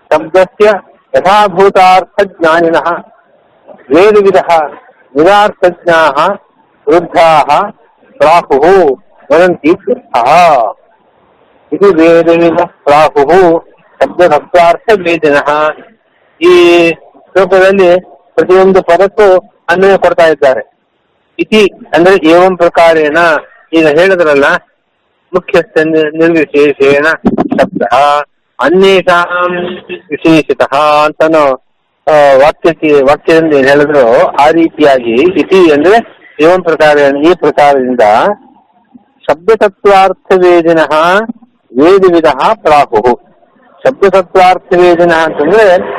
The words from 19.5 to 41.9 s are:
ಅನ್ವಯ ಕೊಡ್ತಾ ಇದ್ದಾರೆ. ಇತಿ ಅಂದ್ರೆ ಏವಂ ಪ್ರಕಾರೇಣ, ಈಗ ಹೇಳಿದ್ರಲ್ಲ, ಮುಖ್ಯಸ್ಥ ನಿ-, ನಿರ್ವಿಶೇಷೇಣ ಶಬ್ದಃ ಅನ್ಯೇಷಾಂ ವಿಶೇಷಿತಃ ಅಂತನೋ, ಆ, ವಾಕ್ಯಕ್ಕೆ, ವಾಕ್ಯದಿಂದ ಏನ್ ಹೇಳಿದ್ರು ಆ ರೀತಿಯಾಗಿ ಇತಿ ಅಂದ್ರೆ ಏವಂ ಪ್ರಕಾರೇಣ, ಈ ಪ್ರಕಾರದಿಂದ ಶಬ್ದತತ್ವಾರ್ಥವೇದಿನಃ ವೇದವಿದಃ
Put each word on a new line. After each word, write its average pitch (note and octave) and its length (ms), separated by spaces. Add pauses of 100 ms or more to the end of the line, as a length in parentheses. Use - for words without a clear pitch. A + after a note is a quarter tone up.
ಅನ್ವಯ F#3 280
ಕೊಡ್ತಾ F3 300
ಇದ್ದಾರೆ. C#3 460 (640)
ಇತಿ G#3+ 280 (280)
ಅಂದ್ರೆ E3+ 340
ಏವಂ F3+ 280
ಪ್ರಕಾರೇಣ, E3 600 (560)
ಈಗ D#3+ 140
ಹೇಳಿದ್ರಲ್ಲ, D#3 580 (880)
ಮುಖ್ಯಸ್ಥ F3 460
ನಿ-, D#3 380
ನಿರ್ವಿಶೇಷೇಣ D3 880 (480)
ಶಬ್ದಃ - 420 (640)
ಅನ್ಯೇಷಾಂ F3+ 960 (540)
ವಿಶೇಷಿತಃ D3 640
ಅಂತನೋ, D3+ 760 (580)
ಆ, D#3 60 (240)
ವಾಕ್ಯಕ್ಕೆ, D3+ 640
ವಾಕ್ಯದಿಂದ D3+ 520
ಏನ್ C3+ 140
ಹೇಳಿದ್ರು C#3+ 600
ಆ C#3+ 220
ರೀತಿಯಾಗಿ D3+ 880
ಇತಿ F3+ 320
ಅಂದ್ರೆ F3+ 480 (220)
ಏವಂ F3+ 200
ಪ್ರಕಾರೇಣ, D3+ 540
ಈ D#3 200
ಪ್ರಕಾರದಿಂದ C#3 680 (1300)
ಶಬ್ದತತ್ವಾರ್ಥವೇದಿನಃ F3+ 1900 (640)
ವೇದವಿದಃ E3+ 680